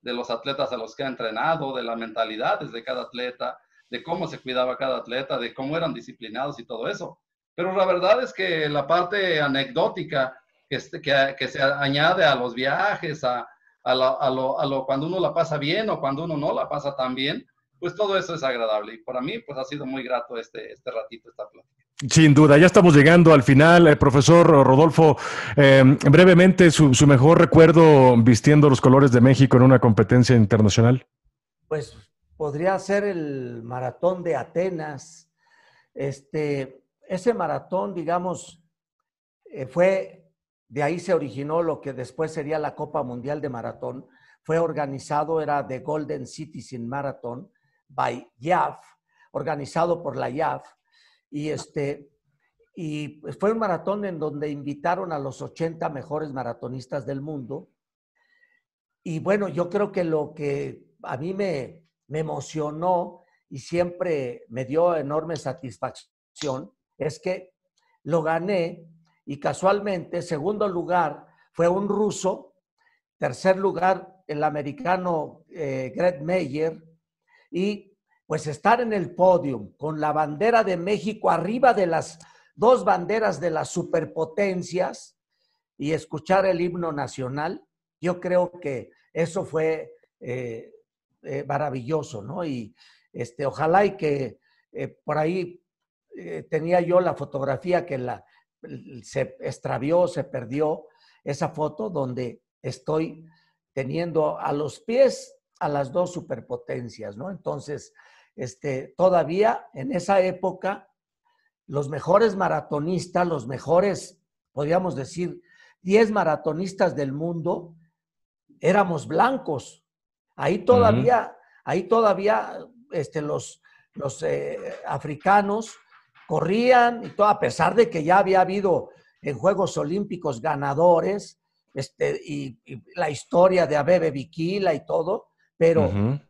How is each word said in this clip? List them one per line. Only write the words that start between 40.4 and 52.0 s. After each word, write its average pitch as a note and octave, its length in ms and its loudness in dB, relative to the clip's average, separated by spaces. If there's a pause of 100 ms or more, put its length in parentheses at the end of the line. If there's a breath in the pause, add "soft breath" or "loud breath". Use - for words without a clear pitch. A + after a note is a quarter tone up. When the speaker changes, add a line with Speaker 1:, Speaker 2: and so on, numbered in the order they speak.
Speaker 3:
de C3+ 140 -6
ahí D#3+ 180 -2
se F3+ 140 -2
originó D3 480 -4
lo D#3 180 -4
que C#3 120 -10
después C3 400 -8
sería D#3 260 -6
la D3 160 -6
Copa D3+ 280 -6
Mundial B2+ 380 -8
de C#3+ 80 -8
Maratón. B2 580 -10 (360)
Fue D#3+ 160 -2
organizado, D3+ 800 -4
era C#3+ 260 -4
The B2+ 140 -10
Golden D3 460 -8
Citizen B2 600 -16
Marathon C3 600 -10 (360)
by C3 400 -6 (120)
yaf, C#3+ 400 -2 (540)
organizado D#3+ 720 -4
por C#3 140 -8
la B2+ 140 -6
yaf. C#3 340 -4 (680)
Y, D3 200 -8
este, C#3+ 600 -8 (640)